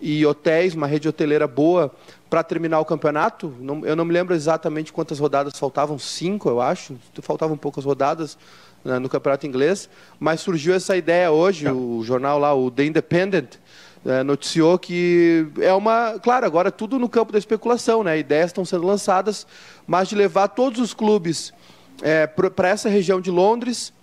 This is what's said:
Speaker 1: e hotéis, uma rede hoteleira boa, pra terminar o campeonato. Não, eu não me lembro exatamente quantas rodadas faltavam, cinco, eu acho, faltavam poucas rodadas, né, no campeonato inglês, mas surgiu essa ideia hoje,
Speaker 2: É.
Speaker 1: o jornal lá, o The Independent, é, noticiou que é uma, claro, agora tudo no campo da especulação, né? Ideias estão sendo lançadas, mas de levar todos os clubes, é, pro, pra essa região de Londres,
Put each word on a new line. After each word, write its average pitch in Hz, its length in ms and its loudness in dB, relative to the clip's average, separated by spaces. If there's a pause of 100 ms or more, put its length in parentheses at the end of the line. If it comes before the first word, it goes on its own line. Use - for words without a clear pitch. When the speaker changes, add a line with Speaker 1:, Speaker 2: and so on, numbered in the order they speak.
Speaker 1:
e 151 240 0
hotéis, 165 500 2
uma 151 120 -2
rede 151 220 -2
hoteleira 151 380 0
boa, 151 480 2 (340)
pra 165 140 2
terminar 160 380 -2
o 156 40 -2
campeonato. 156 760 -2
Não, 143 260 -8
eu 156 80 -2
não 165 100 0
me 170 80 -2
lembro 175 220 0
exatamente 156 580 -2
quantas 156 280 -6
rodadas 143 360 -2
faltavam, 143 400 -4
cinco, 180 520 -6
eu 120 120 2
acho, 139 360 -4 (260)
faltavam 156 340 -4
poucas 143 280 -8
rodadas, 143 520 -2 (480)
né, 127 140 -2
no 127 100 -6
campeonato 139 380 -2
inglês, 143 420 -2 (300)
mas 160 220 -2
surgiu 170 340 -2
essa 190 220 0
ideia 170 340 2
hoje, 156 380 2
Speaker 2:
É. 135 40 0
Speaker 1:
o 120 300 -4
jornal 131 380 0
lá, 147 120 2
o 127 180 2
The 131 140 0
Independent, 160 720 0 (500)
é, 131 180 0
noticiou 160 560 2
que 170 680 2 (140)
é 185 120 4
uma, 220 460 0
claro, 247 260 2
agora 180 260 2
tudo 214 280 -6
no 240 100 -2
campo 220 240 0
da 214 60 0
especulação, 226 640 0
né? 160 140 0
Ideias 151 320 2
estão 196 120 -4
sendo 170 220 -2
lançadas, 196 640 0 (400)
mas 180 220 0
de 220 60 -8
levar 196 340 2
todos 247 300 0
os 233 140 -2
clubes, 202 640 0 (480)
é, 156 240 4
pro, 170 240 0
pra 180 180 2
essa 208 220 0
região 190 280 2
de 185 120 -4
Londres, 226 720 0